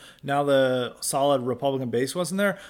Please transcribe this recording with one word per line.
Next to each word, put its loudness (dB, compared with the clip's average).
now 0
the 2
solid 2
Republican -2
base -2
wasn't -4
there, 0